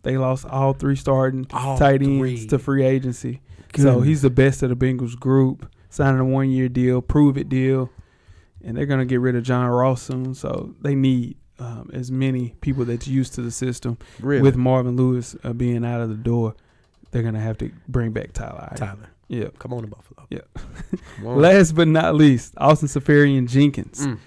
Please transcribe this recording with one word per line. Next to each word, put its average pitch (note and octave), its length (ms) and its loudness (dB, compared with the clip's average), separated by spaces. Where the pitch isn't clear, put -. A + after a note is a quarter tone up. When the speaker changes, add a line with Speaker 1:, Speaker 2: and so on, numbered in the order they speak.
Speaker 1:
They C3 160 -2
lost C3 280 -2
all C3+ 260 0
three C#3 240 -2
starting C3 560 0
Speaker 2:
All C3+ 260 -4
Speaker 1:
tight C#3 240 4
Speaker 2:
three. C3+ 300 0
Speaker 1:
ends A2+ 140 -10
to C3+ 120 0
free C3+ 260 0
agency. C3 580 -2
So C#3+ 80 4
Speaker 2:
Goodness. B2+ 240 4
Speaker 1:
he's D3+ 140 2
the C3 80 4
best C3 320 2
of B2+ 80 -2
the B2 60 -2
Bengals B2 420 -2
group. C3 520 0
Signing C3+ 300 0
a C3 40 0
one-year C3 460 0
deal, B2 320 0
prove D3 360 4
it C3+ 120 -8
deal, C3 400 0
and A2+ 120 -10
they're C#3+ 100 -4
gonna C3+ 200 0
get B2+ 140 0
rid B2+ 160 0
of A#2+ 80 -2
John B2 240 0
Ross B2 340 0
soon. C3 320 -6
So - 460 -10
they C#3 140 -2
need, C3 420 0
um, A#2 340 -14
as B2+ 180 -10
many C3 500 -4
people C3+ 240 -4
that's A#2+ 220 -6
used C3 280 -2
to B2 80 -8
the A#2+ 80 -6
system. A#2+ 460 -6
Speaker 2:
Really? C3+ 220 0
Speaker 1:
With C3+ 140 6
Marvin B2 400 0
Lewis, B2+ 480 -2
uh, B2 80 -6
being A#2+ 320 -2
out A#2+ 160 -6
of A2+ 80 -6
the G#2+ 80 -8
door, A#2 380 -2
they're A#2+ 100 -2
gonna A2 180 -4
have A2 180 -6
to - 120 -8
bring B2 240 -2
back - 200 -8
Tyler - 400 -12
Eifert. - 40 -12
Speaker 2:
Tyler. G#2 340 -10
Speaker 1:
Yeah. A#2+ 200 -6
Speaker 2:
Come B2 160 -12
on A#2 80 -8
to A2 60 -12
Buffalo. - 420 -20
Speaker 1:
Yeah. - 180 -10
<laughs> - 680 -14
Speaker 2:
Come G#2 100 -12
on. B2+ 140 0
Speaker 1:
Last F3 340 8
but E3 140 4
not D#3+ 280 2
least, C#3+ 420 4
Austin D3 300 4
Seferian-Jenkins. C#3 1160 2
Speaker 2:
Mm. A#2 200 -4